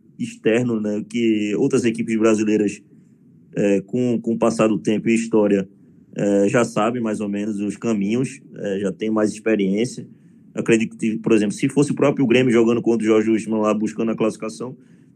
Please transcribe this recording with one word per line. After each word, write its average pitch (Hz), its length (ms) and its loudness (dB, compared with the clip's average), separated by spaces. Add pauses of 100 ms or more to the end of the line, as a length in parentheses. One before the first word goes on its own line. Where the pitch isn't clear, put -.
(160)
externo, 120 640 0
né? 104 280 -4
Que 107 480 0
outras 135 280 2
equipes 113 320 -2
brasileiras, 107 640 2 (760)
é, 101 240 2
com, 123 400 -2
com 113 140 -2
o 113 40 -6
passar 113 300 2
do 107 100 0
tempo 107 300 -2
e 117 60 4
história, 101 540 2 (460)
é, 101 340 2
já 120 160 2
sabem 113 380 -2
mais 107 180 -4
ou 107 80 -4
menos 101 300 -4
os 101 180 -4
caminhos, 113 640 -2 (140)
é, 98 240 -4
já 98 140 -2
tem 107 180 -4
mais 107 220 0
experiência. 104 760 -2 (460)
Acredito 113 420 0
que, 110 220 -4
por 113 140 0
exemplo, 104 220 2
se - 140 -2
fosse 143 240 0
o - 20 0
próprio 139 320 2
Grêmio 127 240 4
jogando 117 300 4
contra 110 240 0
o - 20 0
Jorge 110 240 4
Wilstermann 107 300 0
lá 107 140 2
buscando 110 360 -4
a 107 60 -4
classificação, 113 580 -6 (420)